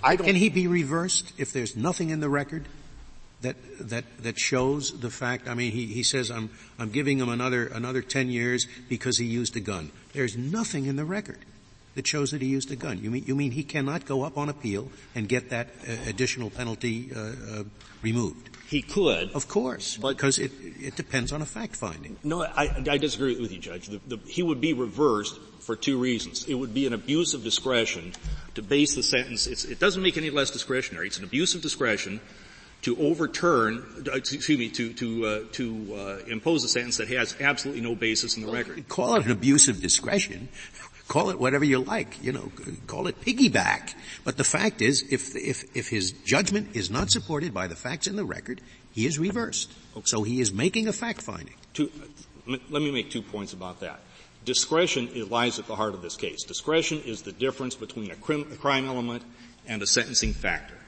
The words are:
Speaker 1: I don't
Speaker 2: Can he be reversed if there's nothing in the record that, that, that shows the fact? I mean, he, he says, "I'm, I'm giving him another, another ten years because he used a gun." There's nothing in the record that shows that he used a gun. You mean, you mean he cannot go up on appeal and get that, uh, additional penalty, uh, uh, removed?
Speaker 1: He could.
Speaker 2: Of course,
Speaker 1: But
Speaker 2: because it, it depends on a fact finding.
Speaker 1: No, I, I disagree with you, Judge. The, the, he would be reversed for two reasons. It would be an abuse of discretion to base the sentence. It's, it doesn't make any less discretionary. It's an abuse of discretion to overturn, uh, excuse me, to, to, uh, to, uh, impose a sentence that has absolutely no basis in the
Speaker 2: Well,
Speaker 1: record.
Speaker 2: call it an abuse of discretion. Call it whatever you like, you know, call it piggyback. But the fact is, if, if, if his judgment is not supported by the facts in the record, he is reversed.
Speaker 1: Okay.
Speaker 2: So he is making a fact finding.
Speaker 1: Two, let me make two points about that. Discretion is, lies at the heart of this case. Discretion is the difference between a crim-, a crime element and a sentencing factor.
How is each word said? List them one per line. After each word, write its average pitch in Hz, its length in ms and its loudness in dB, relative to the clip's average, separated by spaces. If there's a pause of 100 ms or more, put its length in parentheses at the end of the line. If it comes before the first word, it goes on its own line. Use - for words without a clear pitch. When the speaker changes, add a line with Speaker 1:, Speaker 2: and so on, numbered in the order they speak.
Speaker 1:
I 156 140 8
don't 175 100 2
Speaker 2:
Can 190 100 8
he 196 140 8
be 180 160 4
reversed 170 720 2
if 139 160 -2
there's 117 220 -2
nothing 165 340 0
in 156 100 -2
the 151 80 0
record 143 380 0 (720)
that, 127 160 -2 (320)
that, 117 160 -4 (180)
that 113 160 -4
shows 135 640 2
the 120 80 -4
fact? 123 400 -4
I 120 60 -6
mean, 120 180 0
he, 117 140 -2
he 113 160 -4
says, 123 280 0
"I'm, 113 200 -6 (280)
I'm 113 120 -4
giving 139 280 2
him 123 120 2
another, 123 380 0
another 123 340 -2
ten 131 260 0
years 123 380 2 (240)
because 123 260 0
he 120 80 2
used 117 320 -2
a 117 40 -2
gun." 92 320 -6 (200)
There's 120 240 -2
nothing 147 480 -2
in 135 120 -2
the 151 100 -2
record 202 320 -6 (560)
that 135 120 -4
shows 143 260 0
that 143 100 -2
he 131 60 0
used 135 220 0
a 139 60 -6
gun. 120 260 -6
You 107 80 -4
mean, 127 160 -2
you 131 80 0
mean 139 180 2
he 139 120 -2
cannot 143 400 -2
go 135 200 0
up 160 120 -6
on 147 140 -2
appeal 123 400 -4 (240)
and 110 120 -2
get 123 220 0
that, 120 200 -4 (200)
uh, 117 40 -6 (140)
additional 113 440 -2
penalty, 117 680 -4
uh, 110 40 -6
uh, 107 440 -8 (380)
removed? 113 480 0 (160)
Speaker 1:
He 147 160 0
could. 101 500 4
Speaker 2:
Of 131 140 -2
course, - 520 -2
Speaker 1:
But 135 180 0
Speaker 2:
because 139 220 4
it, 131 120 -2 (300)
it 135 160 -8
depends 123 360 -2
on 151 100 -4
a 151 40 -4
fact - 300 -8
finding. 92 480 -8
Speaker 1:
No, 165 180 -2
I, 143 480 0
I 143 80 4
disagree 135 400 0
with 110 140 -4
you, 92 60 -10
Judge. 90 300 -10
The, 101 200 -8
the, 120 180 -6
he - 160 -2
would 156 180 2
be 160 120 4
reversed 117 680 2 (220)
for 113 160 -4
two 135 220 2
reasons. 123 500 0
It 143 60 0
would 123 200 -2
be 135 120 2
an 120 80 2
abuse 147 400 2
of 123 100 -6
discretion 110 680 2 (400)
to 110 80 -6
base 143 340 4
the 127 60 0
sentence. 120 440 2
It's, 123 180 -6
it - 140 -8
doesn't 185 240 4
make 175 140 4
any 156 140 -2
less 135 200 2
discretionary. 120 560 -2
It's 98 120 -6
an 95 60 -8
abuse 147 300 2
of 175 60 -4
discretion 110 600 0 (640)
to 120 160 0
overturn, 143 1120 2
uh, 131 80 -2
excuse 139 420 2
me, 117 120 0
to, 117 240 -2
to, 113 320 0
uh, 107 140 0 (120)
to, 110 420 -4
uh, 98 320 -6
impose 123 380 2
a 120 40 0
sentence 123 280 0
that 110 120 -2
has 123 320 0
absolutely 139 420 2
no 117 120 0
basis 113 420 0
in 110 60 -6
the 107 60 -6
Speaker 2:
Well, 113 80 -2
Speaker 1:
record. 123 320 -6
Speaker 2:
call - 280 4
it 135 100 6
an 120 40 4
abuse 135 380 8
of 98 120 2
discretion. - 680 0 (580)
Call - 220 2
it - 100 -2
whatever 135 280 4
you 131 140 6
like, 151 440 -4
you 127 80 0
know, - 180 -6 (360)
call - 220 -4
it - 120 -6
piggyback. 214 720 4 (320)
But 123 140 -4
the 127 60 4
fact - 360 2
is, 131 300 6
if, - 260 -2
if, - 400 -4
if - 140 -4
his 95 220 0
judgment 202 600 2
is 92 160 -2
not 143 200 0
supported 160 420 0
by 95 140 -2
the 85 80 -6
facts 131 320 -6
in 190 100 -2
the 208 80 -2
record, - 380 -6 (300)
he 110 120 0
is 147 140 2
reversed. 202 520 -2 (240)
Speaker 1:
Okay. 107 120 -12
Speaker 2:
So 107 160 2
he 120 180 0
is 110 100 4
making 185 380 2
a 202 60 -2
fact - 260 -6
finding. - 360 -12 (180)
Speaker 1:
Two, 147 180 0 (540)
let 127 240 -8
me 147 200 0
make 117 200 -2
two 117 100 -4
points 101 320 -8
about 92 280 -10
that. 80 200 -10 (460)
Discretion 139 600 2
is, 107 220 -6
lies 117 280 2
at 104 80 -8
the 110 100 -6
heart 107 160 0
of 92 80 -8
this 85 160 -8
case. - 260 -6
Discretion 156 640 0
is 113 160 -6
the 98 120 -10
difference 127 420 -2
between 107 360 -8
a 82 60 -10
crim-, 147 340 -2
a 117 60 -14
crime 135 300 2
element 120 360 -4 (440)
and 110 160 -4
a 101 40 -2
sentencing 113 460 2
factor. - 560 -2